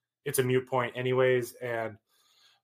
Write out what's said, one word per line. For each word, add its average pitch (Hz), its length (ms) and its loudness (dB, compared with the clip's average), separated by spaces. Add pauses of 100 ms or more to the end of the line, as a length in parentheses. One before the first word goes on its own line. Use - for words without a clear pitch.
(260)
it's 139 120 -4
a 131 60 2
moot 127 240 0
point 123 300 -2
anyways. 127 640 2
And, 113 360 -6 (680)